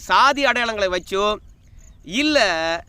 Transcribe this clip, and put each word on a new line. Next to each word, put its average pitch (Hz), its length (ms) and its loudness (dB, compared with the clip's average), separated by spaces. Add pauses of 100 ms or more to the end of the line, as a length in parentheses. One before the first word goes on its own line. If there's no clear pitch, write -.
சாதி 262 380 4
அடையாளங்களை 233 440 0
வச்சோ 190 380 -2 (960)
இல்ல 294 180 2 (500)